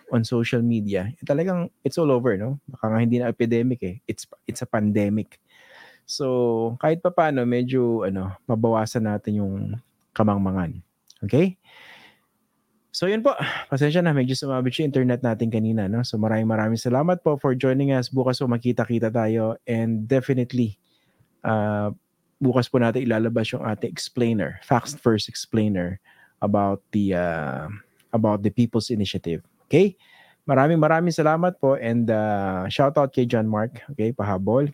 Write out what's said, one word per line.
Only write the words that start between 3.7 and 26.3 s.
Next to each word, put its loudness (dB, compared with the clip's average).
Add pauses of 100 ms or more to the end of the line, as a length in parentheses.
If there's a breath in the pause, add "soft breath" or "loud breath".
eh. -8
It's, -12 (240)
it's -12
a -8
pandemic. 0 (640 loud breath)
So, 0
kahit 2
pa -2
paano, 2
medyo, 0
ano, -4 (160)
mabawasan 0
natin -2
yung -4 (340)
kamangmangan. 0 (400)
Okay? 2 (1400 loud breath)
So, -2
yun 0
po. 6 (400 loud breath)
Pasensya 2
na, 4
medyo 2
sumabit -2
yung 0
internet 2
natin 0
kanina, 0
no? -2
So, -4
maraming, 0
maraming 0
salamat 0
po 0
for 0
joining 2
us. -2
Bukas 0
po, -4
magkita-kita 0
tayo. 0
And -2
definitely, 0 (640)
uh, -2 (400)
bukas 2
po 0
natin 2
ilalabas 0
yung -6
ating -4
explainer, -2
facts -2
first 0
explainer -2 (480 soft breath)